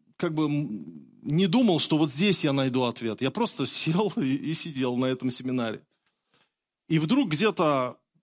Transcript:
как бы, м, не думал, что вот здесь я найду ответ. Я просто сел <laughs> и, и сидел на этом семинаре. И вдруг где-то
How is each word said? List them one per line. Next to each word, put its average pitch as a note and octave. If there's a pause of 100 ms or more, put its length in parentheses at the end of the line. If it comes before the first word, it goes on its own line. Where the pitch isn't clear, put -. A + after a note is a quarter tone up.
(180)
как E3+
бы, D#3
м, G2+ (140)
не F3+
думал, G3
что D3+
вот D#3+
здесь F3+
я C#3+
найду C3
ответ. A2+
Я C3
просто D3
сел F3
<laughs> -
и, C3+
и D3
сидел C3
на B2+
этом C3
семинаре. B2 (1040)
И D#3+
вдруг A3+
где-то D3+ (240)